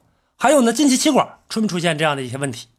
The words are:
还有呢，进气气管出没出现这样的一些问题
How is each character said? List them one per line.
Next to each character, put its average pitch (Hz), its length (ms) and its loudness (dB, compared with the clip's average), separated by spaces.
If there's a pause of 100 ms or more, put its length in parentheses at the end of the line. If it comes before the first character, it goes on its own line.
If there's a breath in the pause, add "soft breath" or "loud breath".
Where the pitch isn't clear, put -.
(380)
还 247 140 2
有 294 100 4
呢， 233 100 2
进 294 160 2
气 262 80 2
气 302 140 0
管 233 300 0 (100)
出 - 100 -6
没 214 80 0
出 175 120 -6
现 160 180 -2
这 156 80 0
样 147 100 0
的 135 60 -6
一 127 80 -8
些 127 80 -8
问 139 140 -6
题 - 160 -14 (120)